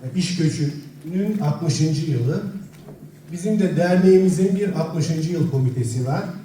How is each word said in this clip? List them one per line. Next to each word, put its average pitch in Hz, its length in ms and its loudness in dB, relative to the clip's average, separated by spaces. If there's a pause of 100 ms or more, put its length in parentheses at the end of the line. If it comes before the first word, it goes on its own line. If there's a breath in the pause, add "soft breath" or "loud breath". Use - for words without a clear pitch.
(160)
iş - 220 -2
göçünün 170 1000 -2
altmışıncı 151 720 0
yılı. 135 320 0 (880)
Bizim 196 280 -2
de 170 180 2
derneğimizin 185 760 6
bir 190 240 -2
altmışıncı 160 520 -2
yıl 156 200 0
komitesi 123 560 0
var. 170 160 -2 (220)